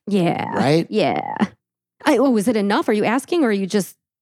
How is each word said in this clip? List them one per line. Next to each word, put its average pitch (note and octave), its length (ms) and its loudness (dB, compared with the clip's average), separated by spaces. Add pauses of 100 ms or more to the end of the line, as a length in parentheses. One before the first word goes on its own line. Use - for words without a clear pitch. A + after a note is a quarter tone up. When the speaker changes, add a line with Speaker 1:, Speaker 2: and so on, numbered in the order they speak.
Speaker 1:
Yeah. F#3+ 480 -2
Speaker 2:
Right? D3 380 2
Speaker 1:
Yeah. F#2 420 -2 (720)
I, C#4 120 4
oh, B3+ 180 2
is G#3 140 0
it A3 80 0
enough? G#3 320 0
Are A#3 40 2
you G#3 120 0
asking, C#4 400 0
or - 20 0
are A3 60 0
you G3 120 -2
just F#3 300 -4 (260)